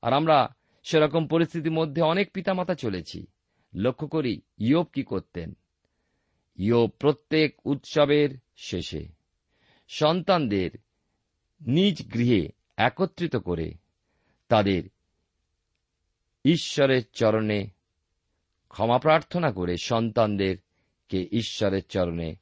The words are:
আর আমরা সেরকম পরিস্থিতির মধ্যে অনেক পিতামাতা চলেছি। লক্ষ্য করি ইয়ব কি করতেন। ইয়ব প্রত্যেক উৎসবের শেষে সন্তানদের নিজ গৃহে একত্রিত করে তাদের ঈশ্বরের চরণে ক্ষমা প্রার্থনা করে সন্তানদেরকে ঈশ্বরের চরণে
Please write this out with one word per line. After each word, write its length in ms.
আর 100
আমরা 360
সেরকম 440
পরিস্থিতির 460
মধ্যে 300
অনেক 300
পিতামাতা 420
চলেছি। 520
লক্ষ্য 340
করি 320
ইয়ব 260
কি 180
করতেন। 540
ইয়ব 420
প্রত্যেক 680
উৎসবের 760
শেষে 520
সন্তানদের 840
নিজ 540
গৃহে 340
একত্রিত 600
করে 380
তাদের 400
ঈশ্বরের 580
চরণে 580
ক্ষমা 300
প্রার্থনা 540
করে 240
সন্তানদেরকে 1600
ঈশ্বরের 520
চরণে 580